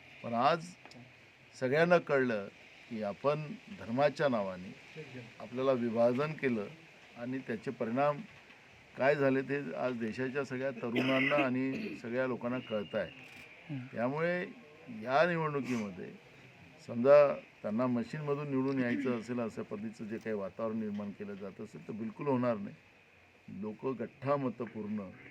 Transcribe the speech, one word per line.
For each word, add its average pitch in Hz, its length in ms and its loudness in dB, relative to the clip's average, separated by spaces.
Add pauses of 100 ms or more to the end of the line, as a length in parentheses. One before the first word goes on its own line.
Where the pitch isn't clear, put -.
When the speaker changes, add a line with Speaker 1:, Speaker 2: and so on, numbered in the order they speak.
(240)
Speaker 1:
पण 117 100 -4
आज 156 320 4 (920)
सगळ्यांना 160 380 6
कळलं 127 500 2 (420)
की 107 140 -4
आपण 135 380 0 (380)
धर्माच्या 139 500 2
नावाने 98 460 -2 (640)
आपल्याला 123 320 0
विभाजन 123 600 4
केलं 117 320 0 (520)
आणि 123 200 -6
त्याचे 127 340 -6
परिणाम 131 500 0 (760)
काय 139 180 6
झाले 135 260 4
ते 143 340 -4
आज 127 180 0
देशाच्या 123 500 -2
सगळ्या 131 280 -4
तरुणांना 131 640 2
आणि 127 680 0
सगळ्या 127 260 -2
लोकांना 120 320 -2
कळत 110 360 -4
आहे. 95 160 -2 (580)
Speaker 2:
हम्म. 131 160 -6 (100)
Speaker 1:
त्यामुळे 156 460 0 (480)
या 127 400 4
निवडणुकीमध्ये 120 840 -2 (760)
समजा 139 460 8
त्यांना 110 540 -4
मशीनमधून 143 640 -2
निवडून 135 300 0
यायचं 123 400 0
असेल, 120 200 -4
अशा 113 220 -4
पद्धतीचं 107 440 -8
जे 107 120 -6
काही 110 180 -4
वातावरण 110 440 -4
निर्माण 104 320 -4
केलं 101 220 -10
जात 98 280 -10
असेल 82 260 -14
तर 123 60 -6
बिलकुल 110 340 -8
होणार 123 300 2
नाही. 101 180 -8 (840)
लोक 107 240 -8
गठ्ठा 131 500 -2
मतपूर्ण 110 640 -4 (320)